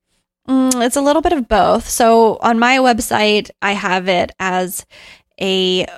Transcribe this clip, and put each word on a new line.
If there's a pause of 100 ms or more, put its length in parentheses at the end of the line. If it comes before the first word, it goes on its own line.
(480)
Mm,
it's
a
little
bit
of
both.
So
on
my
website, (120)
I
have
it
as (560)
a, (120)